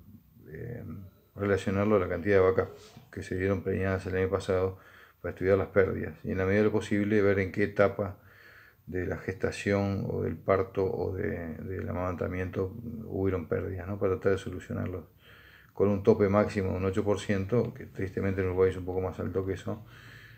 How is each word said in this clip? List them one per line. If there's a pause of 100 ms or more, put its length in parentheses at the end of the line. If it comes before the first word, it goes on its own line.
(480)
eh, (500)
relacionarlo
a
la
cantidad
de
vacas (420)
que
se
vieron
preñadas
el
año
pasado (420)
para
estudiar
las
pérdidas. (100)
Y
en
la
medida
de
lo
posible
ver
en
qué
etapa (680)
de
la
gestación
o
del
parto
o
de,
del
amamantamiento (300)
hubieron
pérdidas,
¿no?
Para
tratar
de
solucionarlos. (720)
Con
un
tope
máximo
de
un
ocho
por
ciento,
que
tristemente
en
Uruguay
es
un
poco
más
alto
que
eso, (540)